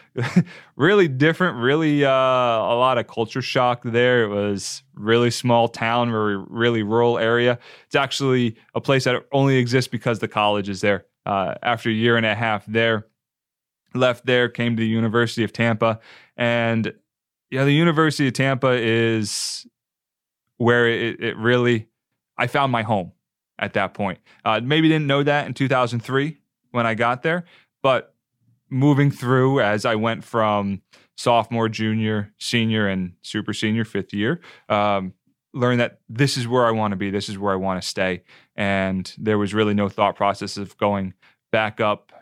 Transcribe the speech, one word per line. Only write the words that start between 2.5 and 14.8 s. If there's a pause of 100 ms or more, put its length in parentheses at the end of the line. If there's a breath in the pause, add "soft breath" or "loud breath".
lot
of
culture
shock
there.
It
was (120)
really
small
town,
really,
really
rural
area. (280 loud breath)
It's
actually (160 soft breath)
a
place
that
only
exists
because
the
college
is
there. (200)
Uh,
after
a
year
and
a
half
there, (880)
left
there,
came
to